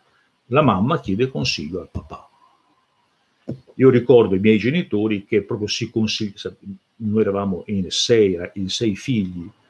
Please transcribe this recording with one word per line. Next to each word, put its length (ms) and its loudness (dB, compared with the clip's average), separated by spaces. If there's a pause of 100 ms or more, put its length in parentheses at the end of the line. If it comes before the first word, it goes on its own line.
(460)
la 160 2
mamma 380 2
chiede 280 -2
consiglio 520 -6
al 100 -16
papà. 380 -16 (1500)
Io 140 6
ricordo 460 6
i 60 0
miei 180 4
genitori 680 -2
che 180 0
proprio 240 -6
si 240 -6
consigli-, 460 -4
sa-, 180 -12 (420)
noi 240 -2
eravamo 460 -2
in 220 -4
sei, 500 2 (160)
in 140 -6
sei 260 -2
figli 540 -4 (220)